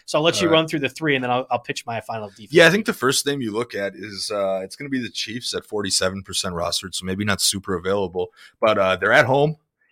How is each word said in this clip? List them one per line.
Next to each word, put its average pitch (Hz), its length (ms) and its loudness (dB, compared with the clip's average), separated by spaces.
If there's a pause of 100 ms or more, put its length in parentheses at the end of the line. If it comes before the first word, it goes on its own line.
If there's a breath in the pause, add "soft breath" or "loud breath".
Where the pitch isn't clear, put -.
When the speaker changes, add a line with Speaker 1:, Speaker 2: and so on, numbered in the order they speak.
Speaker 1:
so 156 120 0
I'll 151 60 4
let 165 160 4
you 170 80 2
Speaker 2:
All 160 40 2
right. 160 80 6
Speaker 1:
run 160 80 0
through 156 120 -4
the 135 80 -2
three, 151 260 -2
and 127 100 0
then 123 60 -2
I'll, 127 200 0
I'll 120 100 0
pitch - 260 -8
my 113 140 -6
final 110 280 -8
defense. 104 240 -16
Speaker 2:
Yeah, 165 140 10
I 165 40 8
think 208 160 2
the 226 60 2
first - 340 0
name 143 140 -2
you 113 120 -4
look 117 220 -4
at 98 220 -4
is, 98 340 -10
uh, 98 320 -2
it's 95 140 -12
gonna 143 140 -12
be 131 120 -2
the 110 80 -6
Chiefs - 440 -8
at 87 100 -6
forty-seven 98 580 -2
percent 92 320 -6
rostered, 87 400 -4
so 90 100 -8
maybe 95 200 -4
not 101 160 0
super - 340 -2
available, 92 580 -2 (280 loud breath)
but, 107 180 4
uh, 95 180 2
they're 95 160 2
at 135 140 6
home, 143 300 2 (360)